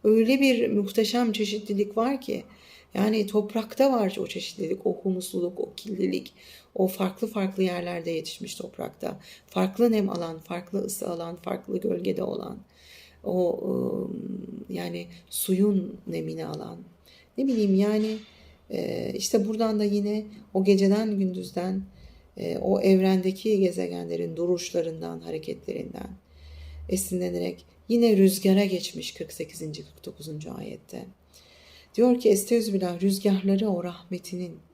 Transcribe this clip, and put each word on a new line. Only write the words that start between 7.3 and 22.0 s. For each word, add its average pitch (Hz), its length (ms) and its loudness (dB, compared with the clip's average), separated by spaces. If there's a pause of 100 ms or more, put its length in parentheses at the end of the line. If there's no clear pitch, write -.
yerlerde 175 480 -4
yetişmiş 165 440 -8
toprakta. - 640 -10 (280)
Farklı 190 440 2
nem 208 180 2
alan, 165 300 -6
farklı 180 400 -6
ısı - 300 -6
alan, 170 260 -8
farklı 190 420 -6
gölgede 185 460 -2
olan, - 360 -8 (640)
o, 180 440 0
ıı, - 400 -2 (640)
yani 175 380 -8 (220)
suyun 190 680 2 (100)
nemini 160 380 -6
alan. 160 320 -10 (600)
Ne 269 100 0
bileyim 214 280 4
yani, 214 420 2 (520)
e, - 460 -4
işte 202 320 2
buradan 220 320 0
da 214 40 2
yine 208 420 0 (280)
o 190 100 2
geceden 202 560 4
gündüzden, 185 640 -2 (540)